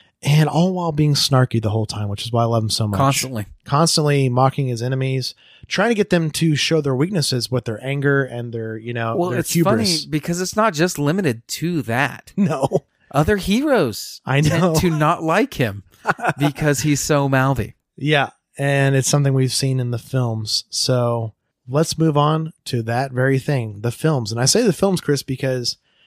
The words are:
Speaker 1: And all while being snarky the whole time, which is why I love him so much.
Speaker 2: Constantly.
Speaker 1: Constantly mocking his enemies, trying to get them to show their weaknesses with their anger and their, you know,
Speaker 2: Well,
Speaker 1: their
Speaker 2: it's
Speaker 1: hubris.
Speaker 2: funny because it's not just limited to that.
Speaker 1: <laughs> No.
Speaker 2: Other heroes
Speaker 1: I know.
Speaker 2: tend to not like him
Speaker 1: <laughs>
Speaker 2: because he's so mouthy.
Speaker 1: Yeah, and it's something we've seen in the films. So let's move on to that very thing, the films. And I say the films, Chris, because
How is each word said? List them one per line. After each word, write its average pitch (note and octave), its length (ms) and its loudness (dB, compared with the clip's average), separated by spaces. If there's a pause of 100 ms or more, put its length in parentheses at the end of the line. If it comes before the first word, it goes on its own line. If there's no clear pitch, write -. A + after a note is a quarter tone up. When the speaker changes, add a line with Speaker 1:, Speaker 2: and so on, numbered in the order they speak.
(240)
Speaker 1:
And D3 240 4
all F3 240 2
while F3 200 -2
being D3 220 4
snarky B2+ 460 2
the G#2+ 100 -2
whole A2 160 0
time, G#2 220 -6
which G2+ 160 -8
is A#2 80 -8
why A#2 100 2
I A#2 40 2
love A#2 160 2
him G#2+ 80 -2
so A2 160 -2
much. G#2 120 -2
Speaker 2:
Constantly. C3 480 0 (180)
Speaker 1:
Constantly D3 640 2
mocking C3 400 0
his A#2+ 140 -4
enemies, C3 520 -4 (320)
trying G#3 220 0
to A#3+ 80 2
get G3+ 140 0
them E3 220 2
to D#3+ 220 2
show D#3+ 260 2
their C#3 140 0
weaknesses C#3 560 -2
with B2 140 -2
their A2 200 -8
anger C#3 380 0
and A#2+ 300 -6
their, A2+ 240 -6
you A2+ 160 -10
know, A#2 240 -2
Speaker 2:
Well, F3 140 -2
Speaker 1:
their B2 100 -2
Speaker 2:
it's - 120 -4
Speaker 1:
hubris. F3+ 520 2
Speaker 2:
funny C#3+ 60 -14
because E3+ 300 -4
it's F#3 140 -6
not G#3+ 200 2
just E3+ 240 0
limited D3 500 -2
to E3 340 -4
that. A#2 520 -4
Speaker 1:
<laughs> - 20 -4
No. D#3+ 480 0 (300)
Speaker 2:
Other D#3 220 4
heroes G3 880 0
Speaker 1:
I C3+ 160 2
know. D3+ 80 4
Speaker 2:
tend D#3+ 280 2
to F3 140 2
not D#3+ 320 2
like F3+ 320 0
him G2+ 280 -2 (300)
Speaker 1:
<laughs> A3+ 260 -2
Speaker 2:
because D3 420 0
he's D3 200 0
so C#3+ 280 0
mouthy. C3 460 0 (200)
Speaker 1:
Yeah, C#3+ 360 0 (260)
and C#3 400 2
it's C3 120 2
something C#3 260 2
we've C3 180 2
seen C3 280 -2
in B2 100 -4
the A#2+ 80 -4
films. A#2 720 -4
So A#2+ 640 -2 (340)
let's D3+ 300 0
move D#3 180 4
on D#3 380 0 (120)
to A#2+ 180 -2
that B2 280 -2
very C3 260 2
thing, A2+ 440 -4
the A#2 80 -2
films. B2+ 420 -2
And A#2 80 -4
I B2+ 60 2
say G#3 160 4
the G#3+ 100 2
films, F#3+ 300 0
Chris, C#3+ 200 0
because B2+ 540 -4 (300)